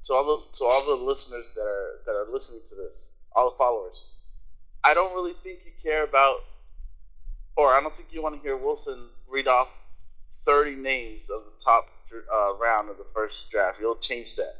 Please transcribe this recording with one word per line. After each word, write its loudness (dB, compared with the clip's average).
to 0
all 4
the, -2
to -2
all 4
the 2
listeners -4
that -6
are, -4
that -4
are -2
listening -8
to -14
this, -12
all 4
the -20
followers, 0
I 8
don't 2
really -4
think -12
you -14
care 0
about, 6
or 8
I 8
don't -4
think -14
you -6
wanna -4
hear -4
Wilson -4
read -2
off 6
thirty 6
names -4
of -8
the -20
top 6
dr-, -12
uh, 2
round 2
of -10
the -16
first -4
draft. 0
You'll 0
change -8
that. -6